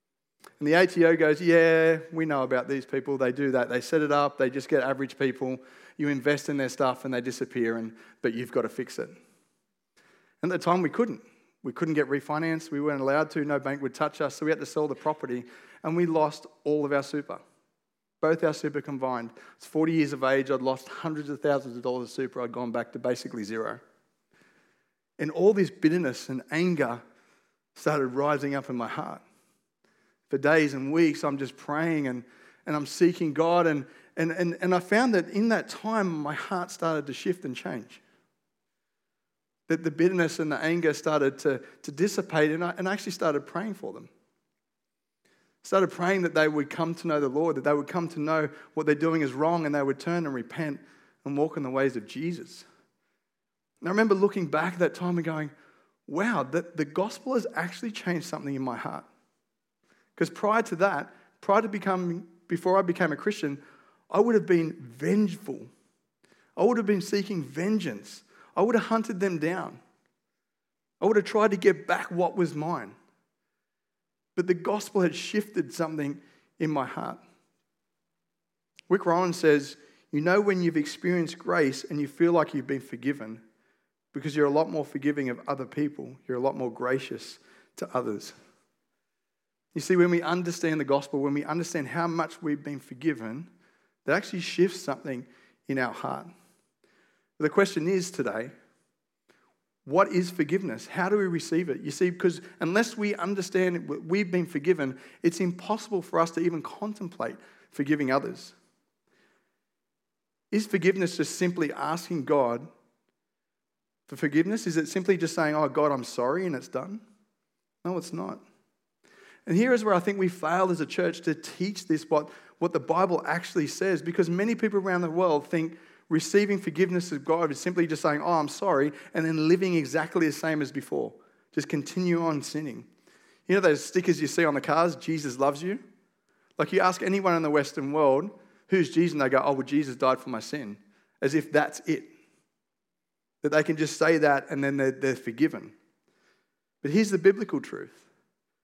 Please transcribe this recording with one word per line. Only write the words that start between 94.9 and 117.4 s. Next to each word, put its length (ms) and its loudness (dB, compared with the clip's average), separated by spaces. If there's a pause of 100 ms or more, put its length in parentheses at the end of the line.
in 100 -2
our 140 0
heart. 340 -8 (1120)
The 100 2
question 380 2
is 240 0
today, 400 -4 (1300)
what 240 4
is 200 2
forgiveness? 600 -2
How 200 -2
do 80 2
we 100 2
receive 420 -2
it? 140 -4
You 100 -8
see, 180 2
because 300 0 (180)
unless 380 0
we 180 -2
understand 760 -2
we've 420 -2
been 160 0
forgiven, 520 0 (240)
it's 160 2
impossible 640 -2
for 160 -2
us 140 2
to 80 -2
even 220 0
contemplate 720 -8 (340)
forgiving 400 0
others. 440 -2 (2000)
Is 160 0
forgiveness 500 2
just 200 -2
simply 360 0
asking 520 -4
God 420 2 (1400)
for 80 -14
forgiveness? 500 0
Is 100 0
it 120 0
simply 280 2
just 180 -2
saying, 200 2
"Oh, 140 2
God, 240 2
I'm 120 -2
sorry," 400 -2
and 120 -4
it's 120 -10
done? 320 -8 (840)